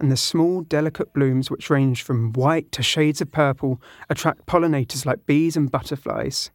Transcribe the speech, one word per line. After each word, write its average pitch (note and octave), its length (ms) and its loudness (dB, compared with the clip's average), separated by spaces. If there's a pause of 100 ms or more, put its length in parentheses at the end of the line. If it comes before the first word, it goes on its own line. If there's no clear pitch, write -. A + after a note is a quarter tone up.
and C#3+ 100 2
the C3 60 2
small, E3+ 460 0
delicate D#3 500 -2
blooms, C3 360 2
which - 220 -6
range C3+ 320 2
from A#2 300 -2
white C#3+ 400 0
to - 100 -6
shades D3+ 380 0
of D3 100 -4
purple, C#3 500 0 (300)
attract - 360 -4
pollinators D3+ 600 0
like B2+ 200 -2
bees D#3 300 2
and C#3+ 140 2
butterflies. - 840 -6